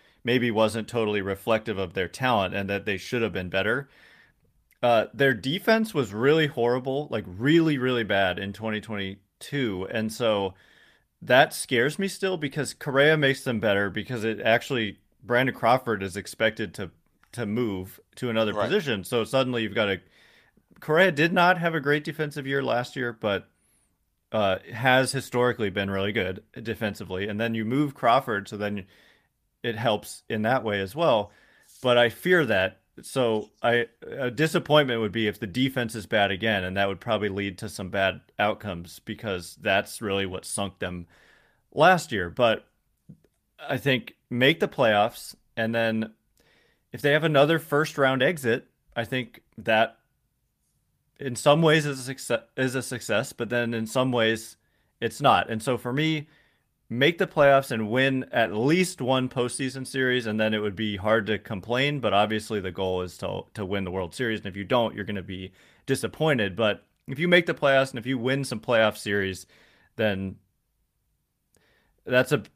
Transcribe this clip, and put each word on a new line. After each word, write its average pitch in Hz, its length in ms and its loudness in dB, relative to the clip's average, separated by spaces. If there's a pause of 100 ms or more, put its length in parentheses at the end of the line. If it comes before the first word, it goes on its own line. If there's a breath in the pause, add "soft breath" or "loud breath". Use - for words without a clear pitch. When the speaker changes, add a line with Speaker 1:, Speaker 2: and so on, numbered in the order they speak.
(240 soft breath)
Speaker 1:
maybe 120 260 0
wasn't 110 380 0
totally 107 340 -2
reflective 107 560 -2
of 92 160 -4
their 92 140 -2
talent 101 480 0
and 98 140 -4
that 98 160 -4
they 101 100 -2
should 120 260 -6
have 101 120 -2
been 92 160 -6
better. 107 400 -2 (920 soft breath)
Uh, 117 320 4
their 135 200 2
defense 202 600 0
was 117 200 -2
really 143 340 4
horrible, 131 640 -2
like, 107 160 -4
really, 143 500 4
really 123 280 0
bad 95 340 2
in 98 140 -6
twenty 107 260 -6
twenty-two. 101 1120 -6
And 110 220 -4
so 104 400 0 (680 soft breath)
that 135 320 4
scares 135 460 0
me 196 80 -2
still, 185 300 -4
because 143 360 -6
Correa 143 440 2
makes 135 260 0
them 120 160 -2
better, 101 300 2
because 107 340 -6
it 110 160 -2
actually, 113 600 0 (220)
Brandon 120 320 0
Crawford 117 480 2
is 95 140 -6
expected 107 600 -4
to, 92 160 -10 (420)
to 120 120 -6
move 101 540 -4 (160)
to 123 140 -6
another 110 240 0
Speaker 2:
Right. 104 160 0
Speaker 1:
position. 139 340 -2
So 113 220 -2
suddenly 127 380 -2
you've 101 120 -6
got 107 140 0
a, 95 100 -2 (800 soft breath)
Correa 175 320 2
did 160 220 0
not 180 240 4
have 165 180 -2
a 151 60 -2
great 147 240 0
defensive 147 420 -8
year 139 160 -2
last 123 320 -2
year, 123 160 -4
but, 101 380 -2 (800)
uh, 98 280 2 (120)
has 127 400 2
historically 123 580 0
been 98 220 -2
really 98 220 -2
good 95 280 -4 (220)
defensively. 101 640 -6
And 104 100 -6
then 113 160 -2
you 110 120 -4
move 143 300 -2
Crawford, 117 520 2
so 110 80 -12
then 104 300 -6 (760 soft breath)
it 117 140 -6
helps 110 540 -2
in 107 140 -2
that 120 200 0
way 101 160 -2
as 98 160 -6
well. 127 360 2 (520 soft breath)
But 123 140 4
I 120 100 6
fear 175 380 2
that. 95 320 0 (240)
So 113 480 -2 (120)
I, 117 260 2 (220)
a 123 200 -6
disappointment 147 720 2
would 104 140 -2
be 113 140 0
if 104 120 -4
the 113 80 -6
defense 123 480 -2
is 101 100 -8
bad 101 260 2
again, 98 340 0
and 92 100 -6
that 101 140 2
would 92 100 -6
probably 107 300 -2
lead 98 300 -4
to 107 100 -10
some 95 200 -10
bad 95 300 0 (180)
outcomes, 98 640 -4
because 101 640 -8
that's 101 400 0
really 98 240 -2
what 92 180 -8
sunk 101 360 -6
them 90 280 -8 (680 soft breath)
last 175 380 4
year. 92 180 -2
But 113 380 0 (880)
I 147 200 -6
think 131 380 -2 (140)
make 131 300 2
the 196 80 0
playoffs, 110 640 0 (220)
and 113 180 -2
then 110 380 -2 (800)
if 107 100 -14
they 143 120 2
have 151 100 2
another 156 340 4
first 147 400 -2
round 131 240 2
exit, 135 460 0 (300)
I 117 80 -2
think 127 380 -6 (160)
that 110 380 2 (1200)
in 123 160 -6
some 147 240 6
ways 156 240 6
is 139 140 -4
a 123 40 -12
success, 123 380 -4 (160)
is 131 180 0
a 127 60 -2
success, 117 500 -4
but 110 180 -6
then 120 240 0
in 113 140 -4
some 131 240 0
ways 113 460 0 (420)
it's 120 220 -4
not. 123 280 6
And 113 140 -6
so 123 140 0
for 123 160 -6
me, 151 340 -2 (640 soft breath)
make 143 280 2
the 185 80 0
playoffs 139 420 6
and 110 220 -2
win 131 400 2
at 113 200 2
least 156 480 2
one 127 300 0
postseason 127 560 -4
series, 127 400 0
and 110 140 -2
then 110 160 2
it 107 40 0
would 104 160 -4
be 107 200 -4
hard 107 320 2
to 107 100 0
complain. 123 640 -4
But 107 140 0
obviously 107 460 0
the 92 120 -6
goal 92 300 -2
is 90 160 -10
to, 95 260 -8 (100)
to 107 100 -8
win 98 200 -4
the 90 80 -6
World 92 240 -6
Series. 113 240 -4
And - 80 -12
if 92 80 -12
you 101 80 -8
don't, 117 320 0
you're 104 100 -8
gonna 101 160 -6
be 95 300 -12 (340 soft breath)
disappointed. 120 720 0
But 107 300 0 (220)
if 123 120 -8
you 175 80 0
make 175 180 6
the 170 80 0
playoffs 135 380 2
and 120 80 -8
if 113 80 -10
you 131 100 -2
win 131 260 0
some 117 160 -6
playoff 110 380 2
series, 98 480 -2 (520 soft breath)
then 98 400 -2 (1700)
that's 123 240 2
a, 120 100 2 (140)